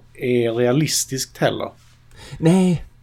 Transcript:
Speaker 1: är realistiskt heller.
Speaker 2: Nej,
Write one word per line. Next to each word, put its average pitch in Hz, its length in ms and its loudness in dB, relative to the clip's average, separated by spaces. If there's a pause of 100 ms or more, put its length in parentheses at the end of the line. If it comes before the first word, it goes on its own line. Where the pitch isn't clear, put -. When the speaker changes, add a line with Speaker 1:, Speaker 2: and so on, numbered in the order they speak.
(140)
Speaker 1:
är 120 380 0
realistiskt 127 840 -2
heller. 104 320 -2 (680)
Speaker 2:
Nej, 180 460 4 (180)